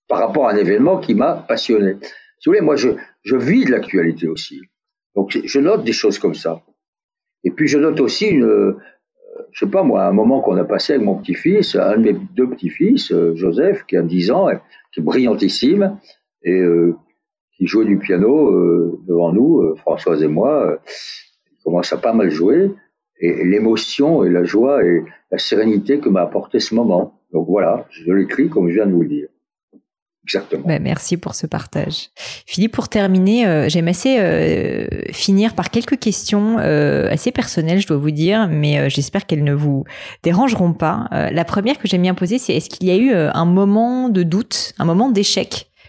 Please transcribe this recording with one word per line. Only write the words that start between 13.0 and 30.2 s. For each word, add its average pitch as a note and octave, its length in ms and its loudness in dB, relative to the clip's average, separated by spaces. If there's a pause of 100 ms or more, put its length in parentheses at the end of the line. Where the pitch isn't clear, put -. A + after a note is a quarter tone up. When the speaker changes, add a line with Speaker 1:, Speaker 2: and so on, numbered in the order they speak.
Speaker 1:
euh, E2+ 240 2
Joseph, F#2+ 500 0
qui F#2 120 -2
a - 40 2
dix F2+ 300 0
ans, E3+ 180 2
et - 80 -2 (360)
qui - 80 -8
est - 20 -4
brillantissime, B2+ 920 0 (460)
et, F2 100 0
euh, E2+ 420 2 (600)
qui F2+ 100 -2
jouait A2 180 2
du G2+ 120 2
piano, A2+ 520 2
euh, F2 580 2
devant E2+ 260 2
nous, C3+ 260 4
euh, D#2+ 160 0
Françoise D#2+ 480 -2
et D#2 40 2
moi. G#2+ 400 0
Euh, D#2+ 100 -2 (720)
il - 120 -20
commence F2 280 -2
à - 60 -4
pas A#2 160 -2
mal G2+ 160 2
jouer, A#2 420 2 (480)
et E2+ 240 0
l'émotion A2 800 0
et F2+ 60 2
la F2 160 2
joie A#2 400 2
et E2+ 180 2 (280)
la F2 60 -4
sérénité A2 640 0
que - 100 -2
m'a F#2+ 120 2
apporté G2 380 -2
ce - 140 -6
moment. G2+ 460 0 (140)
Donc D#2+ 140 -2
voilà, F2 420 0
je E2+ 220 -6
l'écris G2 380 0
comme F#2+ 200 0
je F2 60 -2
viens G#2 120 2
de F#2+ 60 0
vous F2 80 2
le E2 80 -2
dire. D3 180 -6 (960)